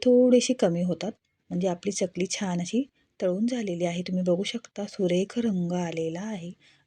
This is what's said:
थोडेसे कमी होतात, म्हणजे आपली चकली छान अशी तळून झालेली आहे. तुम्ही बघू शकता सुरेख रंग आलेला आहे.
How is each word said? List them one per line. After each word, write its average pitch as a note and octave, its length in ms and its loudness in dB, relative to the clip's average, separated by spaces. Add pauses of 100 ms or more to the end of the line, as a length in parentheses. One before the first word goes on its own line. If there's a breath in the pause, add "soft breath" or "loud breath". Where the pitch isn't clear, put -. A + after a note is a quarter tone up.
थोडेसे B3 520 6
कमी F3 280 2
होतात, F3+ 300 -2 (380)
म्हणजे F3+ 180 0
आपली F3 240 -4
चकली F#3 380 -4
छान F3+ 300 -4
अशी A3 220 -2 (380)
तळून F#3+ 260 0
झालेली G3+ 380 -2
आहे. F3 180 -2
तुम्ही F3+ 220 -2
बघू F3+ 200 2
शकता G#3 440 -8
सुरेख F#3 500 0
रंग F#3 380 0
आलेला E3 460 -4
आहे. F#3+ 300 -8 (340 soft breath)